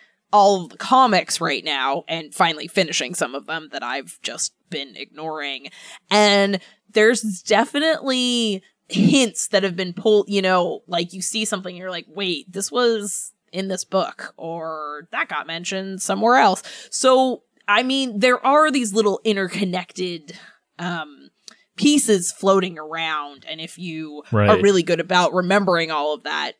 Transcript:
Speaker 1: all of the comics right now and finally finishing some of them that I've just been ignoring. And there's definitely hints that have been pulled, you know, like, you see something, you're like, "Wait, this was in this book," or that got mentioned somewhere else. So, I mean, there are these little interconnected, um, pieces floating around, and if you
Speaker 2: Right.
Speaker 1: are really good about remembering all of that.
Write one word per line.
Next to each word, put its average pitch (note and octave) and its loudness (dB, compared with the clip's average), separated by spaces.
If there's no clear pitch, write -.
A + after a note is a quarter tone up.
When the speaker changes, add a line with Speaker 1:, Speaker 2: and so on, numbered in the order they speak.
Speaker 1:
all G3+ 6
of D3 -12
the - -20
comics B3 2
right D#3+ -4
now C#3 -2
and D#3+ -8
finally D3+ 0
finishing E3 -2
some C3+ -4
of - -10
them D#3+ -8
that C#3 -8
I've C3 -8
just - -8
been C#3 -10
ignoring. C#3+ -10
And G3+ 4
there's A3 4
definitely B3 0
hints - 2
that G3 2
have F3+ -2
been F3+ -6
pulled, G#3+ 2
you G3+ 0
know, F3+ 0
like, F3 -4
you F#3 -14
see G#3+ -4
something, F#3 -6
you're F#3 -12
like, E3+ -10
"Wait, F3 -6
this G3 -8
was A3+ -2
in F#3+ -6
this F#3 -6
book," - -4
or D#3+ -10
that D#4 -6
got G#3 -6
mentioned F#3+ -8
somewhere G#3 2
else. G3 4
So, C4 2
I G#3+ 2
mean, B3+ -2
there B3 2
are D4+ 4
these A#3+ -2
little G#3 2
interconnected, F3+ -4
um, D3+ -10
pieces A3 2
floating F#3 2
around, D#3 -8
and D#3+ -12
if E3 -14
you D#3+ -10
Speaker 2:
Right. G#2 4
Speaker 1:
are G#3 6
really G3 4
good E3+ 0
about F3 0
remembering F3+ 2
all D3+ -2
of D3 -8
that. D3 -6